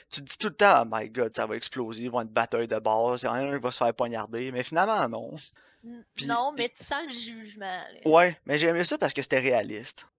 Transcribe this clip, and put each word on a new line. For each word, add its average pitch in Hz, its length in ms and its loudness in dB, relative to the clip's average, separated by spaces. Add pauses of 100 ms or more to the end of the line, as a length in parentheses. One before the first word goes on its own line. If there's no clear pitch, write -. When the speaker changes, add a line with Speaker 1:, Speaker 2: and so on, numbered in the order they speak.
(100)
Speaker 1:
tu - 100 0
te 139 60 -10
dis - 120 2
tout 220 100 -2
le 165 80 -6
temps : « 190 280 8
Oh 113 60 -4
my 110 180 -4
God, 113 240 -2
ça 113 140 -2
va 107 100 -6
exploser, 113 460 -6
ils 123 80 -6
vont 120 120 -2
être 113 100 -12
bataille 117 340 0
de 113 140 -2
bars, 113 360 2
il 123 80 -6
y 127 40 -2
en 113 60 0
a 120 40 -2
un 139 180 -4
qui 127 60 -6
va 123 80 -2
se - 80 -6
faire 117 160 2
poignarder », 117 580 -4
mais 127 120 -4
finalement, 180 440 2
non. 117 280 -8 (480)
Speaker 2:
N-, 233 200 -18 (120)
Speaker 1:
Puis - 100 -8
Speaker 2:
non, 262 300 0
Speaker 1:
il - 20 -4
Speaker 2:
mais 240 120 -2
tu - 120 -12
sens 262 220 -4
le 269 60 -10
jugement, 226 540 -12 (280)
là. - 120 -20
Speaker 1:
Ouais, 165 420 6
mais 147 120 0
j'aimais 170 260 2
ça 294 140 2
parce 151 140 2
que 139 100 -4
c'était 135 160 2
réaliste. 120 680 0 (100)